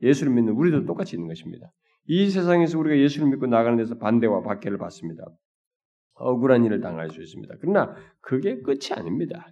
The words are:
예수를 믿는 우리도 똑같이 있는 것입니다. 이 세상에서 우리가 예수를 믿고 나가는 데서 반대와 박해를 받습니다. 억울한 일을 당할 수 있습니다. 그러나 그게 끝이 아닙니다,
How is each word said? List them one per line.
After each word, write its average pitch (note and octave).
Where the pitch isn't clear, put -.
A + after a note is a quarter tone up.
예수를 C3+
믿는 A#2
우리도 D3
똑같이 F2
있는 E2+
것입니다. -
이 F#3+
세상에서 F3
우리가 D3+
예수를 C#3+
믿고 C3+
나가는 A#2
데서 A#2
반대와 G#2+
박해를 G2+
받습니다. E2+
억울한 B2
일을 G#2
당할 E2
수 -
있습니다. -
그러나 E3+
그게 F#3+
끝이 -
아닙니다, B2+